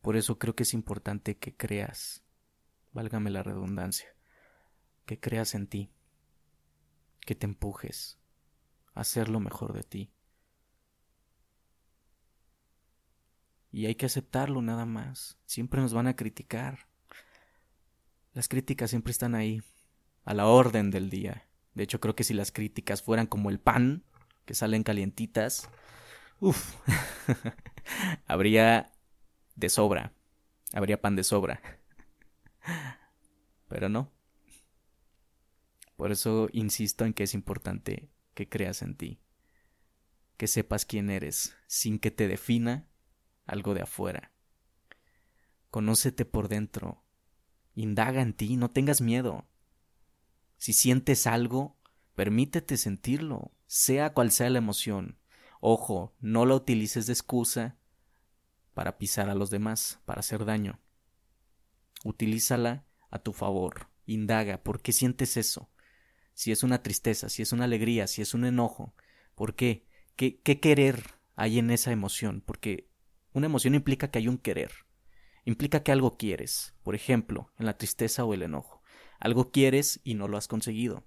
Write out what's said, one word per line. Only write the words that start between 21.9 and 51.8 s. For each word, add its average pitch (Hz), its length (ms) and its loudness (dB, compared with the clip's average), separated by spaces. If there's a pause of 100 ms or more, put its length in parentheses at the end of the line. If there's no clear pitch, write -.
creo 110 120 0
que 113 120 -2
si - 80 -2
las 101 180 -2
críticas 104 500 -6
fueran 113 260 2
como 101 220 0
el 98 120 -2
pan, 123 420 4 (400)
que 113 100 -12
salen 110 300 2
calientitas, 107 840 -2 (720)
uf, - 340 2 (120)
<laughs> - 1400 -4
habría 110 680 6 (600)
de 90 140 -2
sobra, 101 440 2 (600)
habría 101 280 0
pan 101 140 2
de 92 80 0
sobra. 98 380 0 (2000)
Pero 101 220 -4
no. 120 220 -2 (1800)
Por 98 160 -4
eso 110 400 2
insisto 107 540 -2
en 110 80 0
que 101 100 -2
es 98 100 -2
importante - 760 -6 (220)
que - 160 -10
creas 92 320 -4
en 95 140 -8
ti, - 260 -12 (1160)
que 107 100 -4
sepas 104 380 0
quién 101 240 -2
eres, 87 460 -4 (120)
sin 107 320 -2
que 110 120 0
te 104 160 0
defina 117 600 0 (580)
algo 101 280 -4
de 90 80 -2
afuera. - 500 -8 (1400)
Conócete 110 560 2
por 104 240 -2
dentro, 104 540 -6 (720)
indaga 110 460 0
en 113 120 2
ti, 120 240 0
no 120 140 0
tengas 139 300 4
miedo. 117 460 0 (1120)
Si - 160 -2
sientes 127 540 4
algo, 120 500 0 (380)